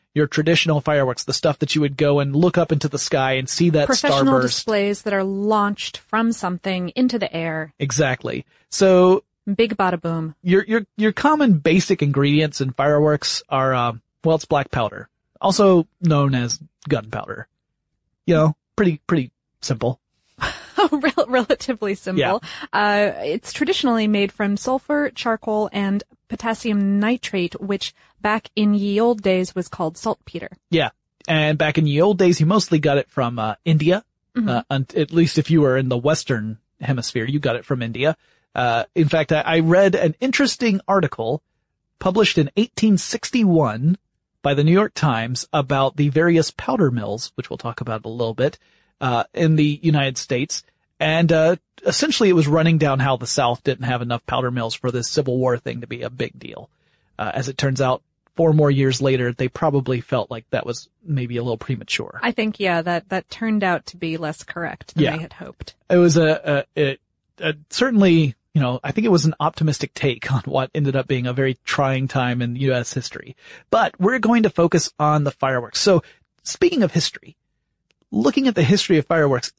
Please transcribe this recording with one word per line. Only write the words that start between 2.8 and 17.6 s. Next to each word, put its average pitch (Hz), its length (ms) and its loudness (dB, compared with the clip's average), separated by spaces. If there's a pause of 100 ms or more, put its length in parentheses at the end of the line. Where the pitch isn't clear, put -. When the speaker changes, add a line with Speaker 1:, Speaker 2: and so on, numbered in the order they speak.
Speaker 1:
the 143 100 -6
sky 135 360 -2
and 131 140 -2
see 175 220 2
that 151 160 2
Speaker 2:
Professional 139 540 2
Speaker 1:
starburst. - 20 2
Speaker 2:
displays 208 640 -2
that 202 100 -4
are 196 100 0
launched 202 760 -2
from 226 320 -2
something 180 640 -6
into 247 240 0
the - 120 -4
air. 160 460 -8
Speaker 1:
Exactly. 131 680 -2 (280)
So 185 520 6 (220)
Speaker 2:
Big 208 320 0
bada 180 240 -2
boom. 165 400 -6
Speaker 1:
your, 185 240 2
your, 220 220 -2 (100)
your 214 140 2
common 277 480 4
basic 175 420 2
ingredients 143 580 0
in 131 120 -2
fireworks 147 800 0
are, 131 260 0
uh, 120 180 0 (300)
well, 160 140 2
it's - 80 -8
black 139 260 -2
powder, - 360 -4 (320)
also 185 480 4 (140)
known 143 320 2
as 120 260 -2 (300)
gunpowder. 110 580 -6 (760)